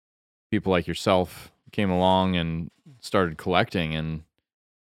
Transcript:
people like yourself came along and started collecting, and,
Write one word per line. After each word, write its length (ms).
people 200
like 160
yourself 640
came 180
along 460
and 340
started 380
collecting, 580
and, 260